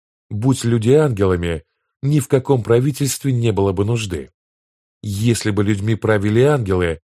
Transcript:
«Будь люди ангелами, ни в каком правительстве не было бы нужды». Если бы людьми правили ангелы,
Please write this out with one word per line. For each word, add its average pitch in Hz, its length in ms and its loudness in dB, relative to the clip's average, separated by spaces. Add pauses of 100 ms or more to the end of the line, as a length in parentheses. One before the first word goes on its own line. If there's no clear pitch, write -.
(300)
«Будь 123 360 -2
люди 117 260 2
ангелами, 95 720 2 (380)
ни 147 180 2
в - 80 -2
каком 131 360 0
правительстве 131 680 0
не 117 200 0
было 98 200 0
бы 98 140 -2
нужды». 101 440 -6 (760)
Если 107 480 0
бы 101 120 0
людьми 104 320 0
правили 107 460 0
ангелы, 95 600 0 (120)